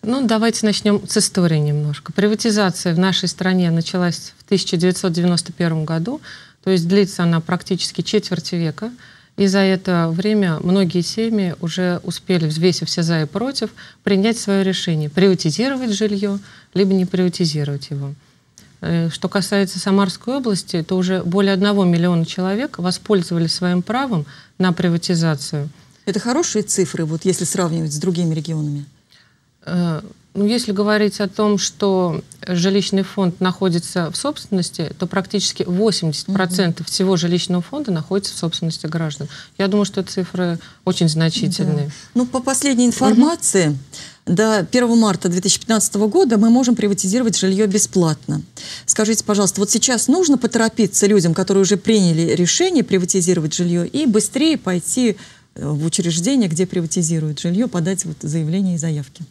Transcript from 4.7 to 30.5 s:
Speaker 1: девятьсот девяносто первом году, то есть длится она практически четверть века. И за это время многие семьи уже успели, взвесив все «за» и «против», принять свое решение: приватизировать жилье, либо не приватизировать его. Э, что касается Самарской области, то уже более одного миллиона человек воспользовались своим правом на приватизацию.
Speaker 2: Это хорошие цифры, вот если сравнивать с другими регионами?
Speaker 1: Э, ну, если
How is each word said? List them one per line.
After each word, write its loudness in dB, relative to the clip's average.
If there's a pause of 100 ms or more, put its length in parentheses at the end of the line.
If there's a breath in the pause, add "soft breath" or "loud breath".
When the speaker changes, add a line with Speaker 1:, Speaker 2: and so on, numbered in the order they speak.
Speaker 1:
девятьсот 0
девяносто 0
первом -2
году, -4 (420 loud breath)
то 0
есть 2
длится 2
она 2
практически -4
четверть -2
века. -4 (460 loud breath)
И 2
за 2
это 2
время 0
многие 2
семьи -2
уже -2
успели, -2
взвесив 0
все -2
«за» 2
и 0
«против», -4 (340 loud breath)
принять 2
свое 0
решение: -2
приватизировать 0
жилье, -2 (340 loud breath)
либо 2
не 2
приватизировать -2
его. -8 (680 soft breath)
Э, -2
что -6
касается -2
Самарской 0
области, -4
то -2
уже 0
более 2
одного 2
миллиона 2
человек -4
воспользовались 0
своим 0
правом -2 (320 loud breath)
на 2
приватизацию. -2 (360 soft breath)
Speaker 2:
Это -2
хорошие -2
цифры, -2
вот -4
если 0
сравнивать -2
с -6
другими 0
регионами? -4 (840 soft breath)
Speaker 1:
Э, -2 (320)
ну, 0
если 0